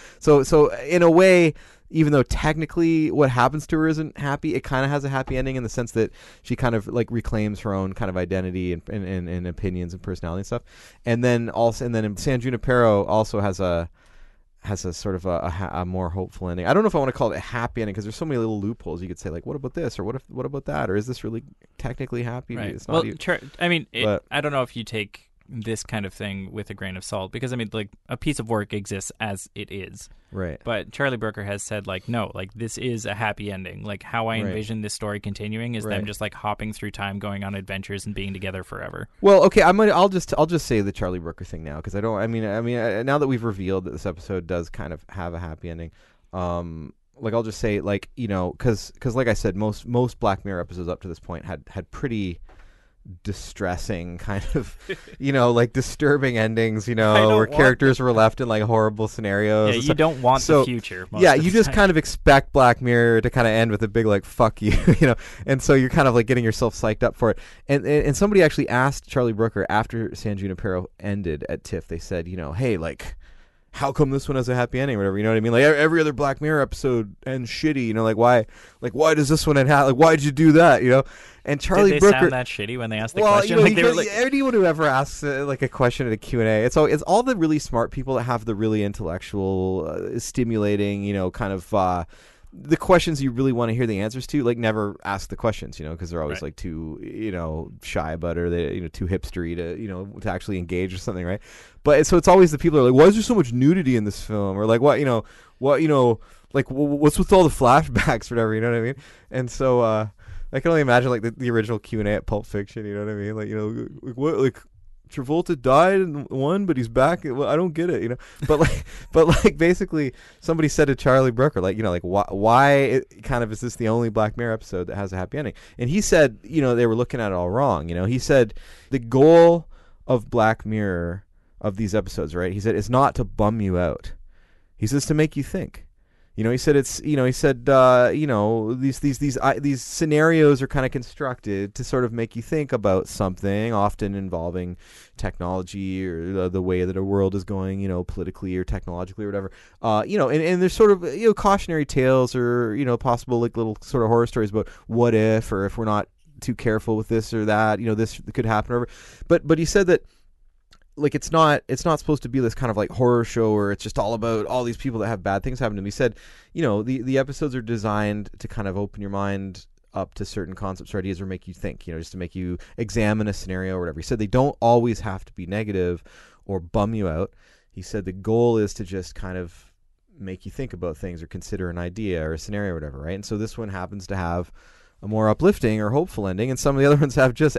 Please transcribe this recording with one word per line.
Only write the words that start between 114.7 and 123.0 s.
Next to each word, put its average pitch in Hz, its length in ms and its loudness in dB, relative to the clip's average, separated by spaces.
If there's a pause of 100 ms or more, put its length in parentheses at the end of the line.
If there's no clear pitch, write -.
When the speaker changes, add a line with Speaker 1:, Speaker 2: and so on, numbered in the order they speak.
Speaker 1:
Travolta 151 520 -2
died 170 400 4
in 147 240 -4
one, 151 400 -2
but 165 120 0
he's 120 120 -2
back. 131 340 2
Well, 131 240 -4
I 139 80 2
don't 170 180 0
get 170 160 -2
it, 117 140 -2
you 117 60 -4
know. 123 80 -6 (280)
But, 151 140 4
like, - 260 2 (120)
<laughs> - 160 -18
but, 160 140 8
like, 165 300 6
basically, 165 560 2 (280)
somebody 160 260 2
said 147 200 4
to 135 80 2
Charlie 131 360 4
Brooker, 123 300 2
like, 98 160 0
you 110 60 -4
know, 95 80 0
like, 87 100 -2
"Why, 95 280 0
why 117 440 6
it, 135 500 0